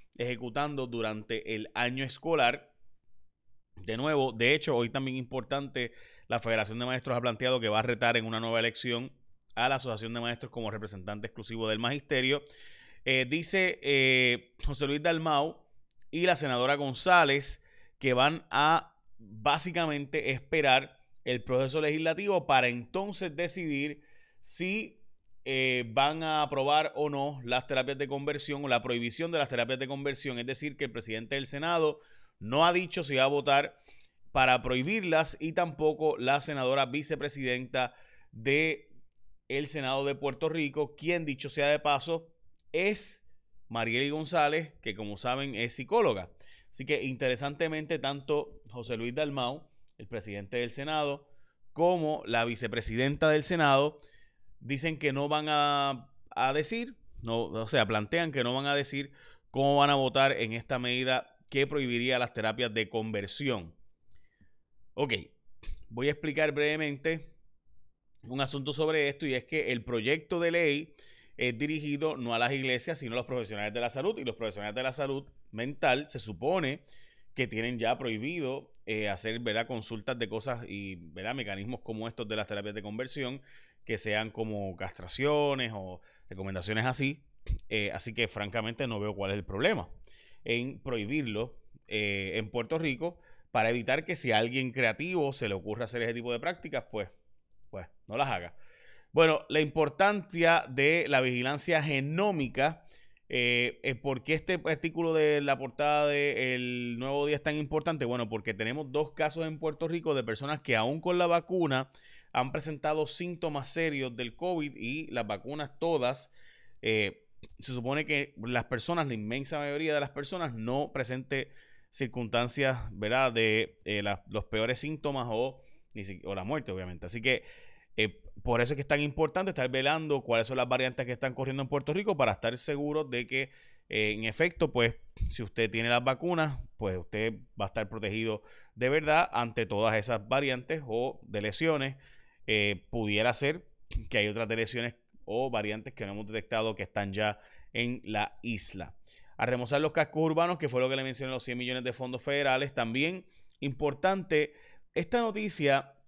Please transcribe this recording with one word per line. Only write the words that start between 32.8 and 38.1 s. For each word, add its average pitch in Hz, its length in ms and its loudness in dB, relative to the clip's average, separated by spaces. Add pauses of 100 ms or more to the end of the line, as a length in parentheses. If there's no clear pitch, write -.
si 135 120 -2
va 131 80 8
a - 20 8
votar 143 560 4 (500)
para 127 300 6
prohibirlas 156 800 2
y 160 120 -2
tampoco 156 640 2
la 131 240 2
senadora 135 460 2
vicepresidenta 131 1080 -2 (380)